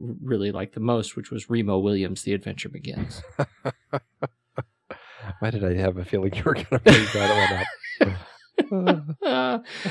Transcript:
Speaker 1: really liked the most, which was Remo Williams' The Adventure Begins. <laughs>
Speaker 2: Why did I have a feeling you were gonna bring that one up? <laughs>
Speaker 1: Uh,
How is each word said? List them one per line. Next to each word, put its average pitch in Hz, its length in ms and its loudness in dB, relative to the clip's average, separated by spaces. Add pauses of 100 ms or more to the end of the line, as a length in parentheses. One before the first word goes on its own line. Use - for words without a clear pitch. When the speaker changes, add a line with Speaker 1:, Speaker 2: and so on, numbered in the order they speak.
(220)
Speaker 1:
really 104 300 0
liked 101 220 -6
the 113 80 -6
most, 113 340 0
which - 160 -10
was 113 180 -8
Remo 104 300 2
Williams' 95 440 0
The 98 100 -2
Adventure - 340 -6
Begins. - 540 -8 (160)
<laughs> - 540 -6 (1500)
Speaker 2:
Why 107 100 0
did 107 140 -2
I 90 120 2
have 92 220 0
a 90 80 -6
feeling 98 280 0
you - 100 -4
were 156 100 4
gonna - 260 0
bring 113 340 8
that 101 520 2 (360)
one - 80 4
up? 95 80 -4 (1000)
<laughs> - 80 -4
Speaker 1:
Uh, 254 340 0 (320)